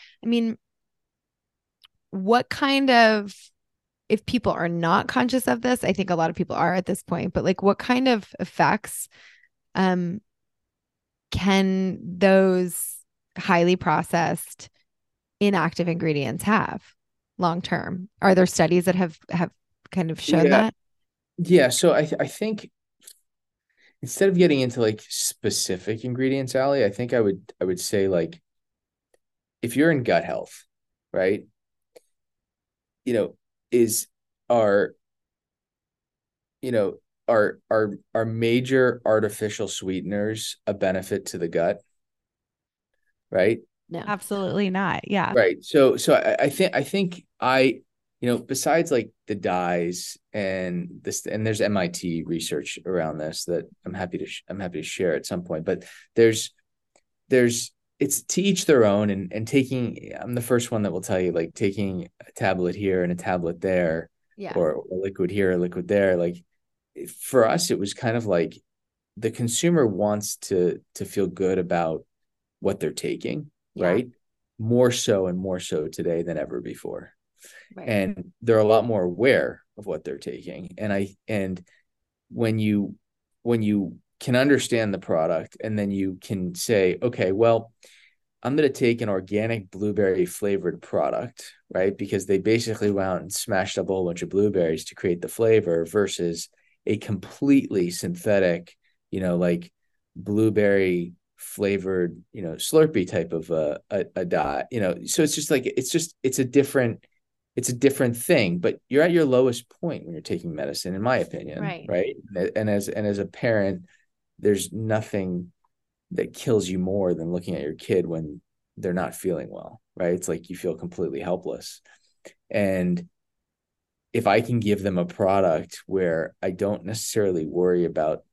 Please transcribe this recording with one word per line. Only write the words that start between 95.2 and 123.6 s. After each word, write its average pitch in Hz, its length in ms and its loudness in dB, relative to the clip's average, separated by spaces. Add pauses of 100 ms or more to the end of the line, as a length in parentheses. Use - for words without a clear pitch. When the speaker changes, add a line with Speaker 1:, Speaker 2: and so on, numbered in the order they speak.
Speaker 2:
the - 60 -8
flavor 104 580 2
versus 87 640 -2 (380)
a 107 100 0
completely 117 920 0
synthetic, 87 840 0 (360)
you 98 80 -4
know, 90 180 0
like, 87 340 0 (440)
blueberry 101 960 2 (220)
flavored, 95 840 -4 (140)
you 107 80 -12
know, 82 120 -8
Slurpee 156 540 2
type 85 260 -4
of 82 180 -4
a, 76 280 -2 (120)
a, 98 140 -2 (100)
a 92 100 -4
dye, 71 460 -2
you 120 80 -4
know? 92 160 0 (100)
So - 160 0
it's 156 140 2
just 160 160 -4
like, 127 140 0
it's - 260 -4
just, 165 320 -2
it's 131 160 -2
a 131 60 2
different, 123 600 2 (500)
it's 123 140 -4
a 127 60 -2
different 123 420 2
thing, 107 420 2
but 104 280 -2
you're 143 160 4
at 175 80 4
your 165 140 4
lowest 127 440 2 (120)
point 156 240 -6
when 85 80 -12
you're 76 80 -10
taking 85 340 -6
medicine, 71 400 -6
in 98 60 -6
my 123 160 2
opinion. - 440 -6
Speaker 1:
Right. 180 260 -8
Speaker 2:
Right. 95 280 -2 (180)
And, - 220 -2
and 107 140 0
as, 101 180 0
and 107 180 -4
as 101 140 0
a 98 60 -2
parent, 98 600 -2 (540)
there's 98 320 0
nothing 101 800 -4 (600)
that - 220 -4
kills 104 360 0
you 92 100 -2
more 92 340 0
than 82 200 -4
looking 90 220 -6
at 69 80 -6
your 73 100 -6
kid 92 320 0
when 80 340 -6 (380)
they're 92 160 -4
not 90 220 -4
feeling 80 340 -4
well, - 320 -18 (140)
right? 87 180 0
It's 90 160 -6
like - 200 -6
you 90 60 -10
feel 87 200 -4
completely 80 440 -6
helpless. 85 640 -8 (680)
And 101 600 -2 (1040)